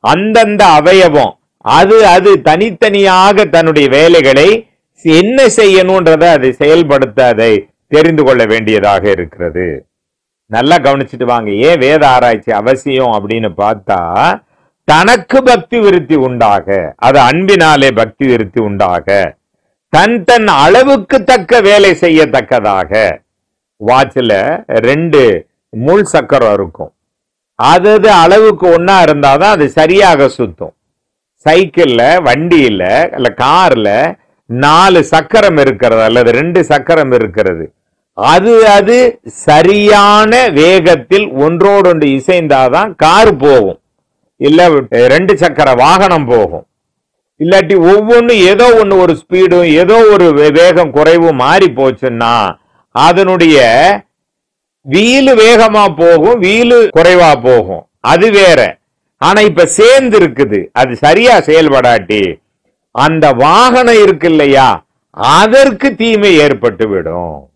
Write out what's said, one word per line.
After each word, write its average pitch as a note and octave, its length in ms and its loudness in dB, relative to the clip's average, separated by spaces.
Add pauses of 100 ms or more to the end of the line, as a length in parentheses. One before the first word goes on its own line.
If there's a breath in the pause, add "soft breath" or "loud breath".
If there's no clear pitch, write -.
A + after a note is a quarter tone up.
அந்தந்த G#3 640 -2
அவயவம் D3+ 640 2 (320)
அது, F3+ 320 2 (100)
அது F#3 240 2 (120)
தனித்தனியாக G3 1040 0
தன்னுடைய D#3 420 0
வேலைகளை D3 580 2 (580)
என்ன F3+ 340 0 (100)
செய்யணும்ன்றதை F#3 800 0
அதை C3+ 240 0
செயல்படுத்த, C#3 760 0
அதை A2+ 260 0 (360)
தெரிந்து D#3 360 0
கொள்ள B2+ 200 2
வேண்டியதாக G#2 680 -2
இருக்கிறது. F2 560 -6 (840)
நல்லா C3+ 280 0
கவனிச்சுட்டு C3+ 480 -4
வாங்க, A#2 240 -4 (100)
ஏன் D#3+ 180 2
வேத D3 300 0
ஆராய்ச்சி A#2+ 440 0
அவசியம் C3 600 -4
அப்படின்னு G#2+ 420 -6
பார்த்தா, G#2 460 -4 (880)
தனக்கு F#3+ 540 0
பக்தி A#3+ 360 -2
விருத்தி F3+ 400 0
உண்டாக, A#2 480 -2 (300)
அது C3+ 240 0
அன்பினாலே D#3 720 0
பக்தி A2 340 -4
விருத்தி A#2 340 -4
உண்டாக, G2 460 -4 (880)
தன் G#3 300 0
தன் A3 340 0
அளவுக்கு A3 680 0
தக்க A3+ 380 0
வேலை G3+ 340 2
செய்யத்தக்கதாக. A#2+ 1000 -2 (880)
வாட்ச்ல A#2+ 520 -2 (480)
ரெண்டு D3 400 -2 (520)
முள் D#3+ 340 -2
சக்கரம் A#2+ 480 -2
இருக்கும், F#2+ 380 -10 (640)
அது F3 320 0
அது G#3+ 240 2
அளவுக்கு F3+ 540 2
ஒண்ணா F3 320 0
இருந்தாதான் D3+ 540 0
அது D#3 160 0
சரியாக E3+ 580 0
சுத்தும். F2 460 -10 (720)
சைக்கிள்ல, D#3 560 0 (180)
வண்டியில, C#3 600 0 (280)
இல்ல B2 260 -6
கார்ல C3+ 540 0 (600)
நாலு D#3+ 540 2
சக்கரம் E3 560 0
இருக்கிறது A2+ 420 0
அல்லது A#2 300 0
ரெண்டு E3 320 -2
சக்கரம் D3 480 -2
இருக்கிறது, F#2+ 520 -4 (540)
அது F3+ 360 0 (140)
அது G3+ 300 2 (420)
சரியான G#3 1040 2 (100)
வேகத்தில் E3+ 760 0 (100)
ஒன்றோடொன்று E3+ 720 0
இசைந்தாதான் D3 840 -2
கார் F#3 400 2
போகும், B2 440 0 (600)
இல்ல E3 280 2 (400)
ரெண்டு F#3 280 0
சக்கர D3 400 -2
வாகனம் E3 520 0
போகும். G2 380 -2 (760)
இல்லாட்டி F3+ 440 0
ஒவ்வொன்னு A#3 500 2 (100)
ஏதோ G#3 280 2
ஒண்ணு G#3+ 240 2
ஒரு F3 180 0
ஸ்பீடும் F3 600 0
ஏதோ F#3 220 2 (100)
ஒரு G3+ 240 4
வே-, D3 220 2
வேகம் E3 400 2
குறைவும் D#3+ 480 0
மாறி F3 300 2
போச்சுன்னா A#2+ 640 -4 (600)
அதனுடைய F3 640 0 (1300)
வீலு A#3+ 480 0
வேகமா A3 480 2 (120)
போகும், E3+ 440 2
வீலு A#3 400 0 (120)
குறைவா E3+ 480 2
போகும், A2 440 -2 (220)
அது E3+ 260 0
வேற. F#3 300 2 (600)
ஆனா F#3+ 220 0
இப்ப F3 260 0
சேர்ந்து A#3+ 480 2
இருக்குது, C3 420 -2 (140)
அது B2+ 240 -2
சரியா G#3 440 2
செயல்படாட்டி B2 840 0 (720)
அந்த D3+ 300 -2 (120)
வாகனம் A#3 640 2
இருக்கு E3+ 280 0
இல்லையா, C#3 400 2 (640)
அதற்கு A#3 640 2
தீமை G#3 440 0
ஏற்பட்டு A2+ 480 -2
விடும். E2+ 520 -8 (180)